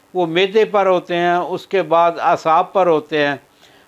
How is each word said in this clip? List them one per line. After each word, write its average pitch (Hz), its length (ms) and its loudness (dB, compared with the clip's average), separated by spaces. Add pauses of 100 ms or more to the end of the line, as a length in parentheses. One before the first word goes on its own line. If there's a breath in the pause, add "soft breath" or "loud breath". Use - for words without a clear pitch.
(140)
वो 180 140 -2
मैदे 190 380 0
पर 196 220 0
होते 180 280 0
हैं, 175 220 0
उसके 175 460 -4
बाद 170 360 2
असाब 165 540 0
पर 185 140 2
होते 151 300 0
हैं। 143 220 -2 (480 soft breath)